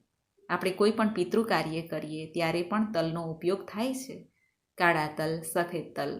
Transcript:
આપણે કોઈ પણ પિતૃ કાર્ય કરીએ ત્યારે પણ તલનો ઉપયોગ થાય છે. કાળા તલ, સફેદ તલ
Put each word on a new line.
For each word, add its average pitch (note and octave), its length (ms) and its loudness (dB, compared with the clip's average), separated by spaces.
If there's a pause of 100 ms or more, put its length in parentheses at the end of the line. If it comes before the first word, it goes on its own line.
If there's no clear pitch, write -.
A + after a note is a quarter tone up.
(500)
આપણે F3+ 220 0
કોઈ G#3 200 4
પણ G#3+ 220 2
પિતૃ F3+ 300 2
કાર્ય D#3+ 380 0
કરીએ D#3 500 -6
ત્યારે E3 320 0
પણ G#3+ 280 0
તલનો E3 320 0
ઉપયોગ E3+ 420 -2
થાય B3 280 -4
છે. B3+ 240 -10 (600)
કાળા E3 300 4
તલ, D#3+ 340 -2
સફેદ E3+ 540 -2
તલ C#3+ 240 -2